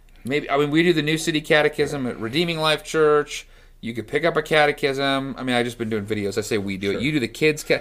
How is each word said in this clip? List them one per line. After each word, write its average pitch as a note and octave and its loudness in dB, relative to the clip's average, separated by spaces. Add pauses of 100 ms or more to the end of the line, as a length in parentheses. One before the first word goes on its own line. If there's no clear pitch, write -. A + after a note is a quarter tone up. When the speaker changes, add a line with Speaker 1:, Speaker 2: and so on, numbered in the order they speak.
(260)
Speaker 1:
maybe, D3 -2
I C#3 2
mean, D3 2
we D#3+ 4
do F3 4
the D#3 2
New D#3 0
City D#3 -2
Catechism D3 2
at G2+ -6
Redeeming D#3 -2
Life D#3 0
Church. D3+ 2 (320)
You A2+ -8
could A2 -8
pick D3+ 0
up E3 2
a D#3+ 2
catechism. C#3 0
I B2+ -10
mean, B2+ 0
I've A#2+ 2
just A#2 -6
been A2 -4
doing A2 -2
videos. G2+ -2
I - 0
say G#2+ -2
we G2 -4
do G2 -2
it. G2 0
Speaker 2:
Sure. F#2+ -2
Speaker 1:
You C#3+ 0
do D3+ 0
the A#2 0
kids' D#3 0
ca- D3+ 2